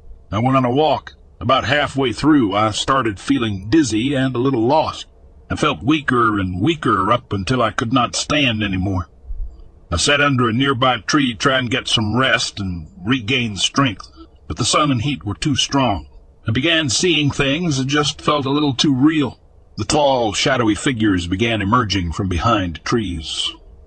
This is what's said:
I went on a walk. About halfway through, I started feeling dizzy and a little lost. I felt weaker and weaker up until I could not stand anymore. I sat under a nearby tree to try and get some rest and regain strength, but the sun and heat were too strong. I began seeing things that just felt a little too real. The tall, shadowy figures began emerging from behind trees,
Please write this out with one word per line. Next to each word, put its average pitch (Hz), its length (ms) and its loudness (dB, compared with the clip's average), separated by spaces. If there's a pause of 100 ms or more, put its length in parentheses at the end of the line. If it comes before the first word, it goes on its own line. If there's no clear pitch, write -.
(320)
I 101 80 -2
went 131 180 2
on 127 80 2
a 120 80 0
walk. 143 380 0 (280)
About 135 240 2
halfway 135 480 0
through, 127 440 2
I 107 160 2
started 113 480 0
feeling 107 500 -2
dizzy 131 460 2
and 131 200 0
a 117 40 -2
little 123 260 0
lost. 139 400 0 (460)
I 143 40 -2
felt - 280 -2
weaker 120 560 2
and 92 200 -4
weaker 120 520 0
up 120 220 -2
until 104 280 -2
I 110 80 2
could 113 240 -2
not 120 220 0
stand 127 480 0
anymore. 95 460 -2 (840)
I 156 60 0
sat 143 240 2
under 127 280 2
a 110 40 0
nearby 127 480 2
tree 143 320 0
to 98 40 -12
try 135 220 2
and 123 100 -2
get 120 180 -2
some 113 300 0
rest 120 420 0
and 87 280 -6 (180)
regain 117 520 -2
strength, - 520 -2 (380)
but - 100 -8
the 117 80 -2
sun 156 260 2
and 117 120 0
heat 139 200 -6
were 101 120 -6
too 147 200 -2
strong. 120 520 -2 (380)
I 117 60 -2
began 156 380 0
seeing 151 420 2
things 147 460 -2
that 131 100 -2
just 147 340 0
felt 147 240 0
a 135 40 -2
little 147 240 2
too 143 200 2
real. 139 460 2 (380)
The 107 80 -6
tall, 131 480 2
shadowy 120 420 2
figures 107 500 0
began 107 360 0
emerging 98 500 0
from 98 160 -4
behind 92 560 0
trees, 95 680 -4 (380)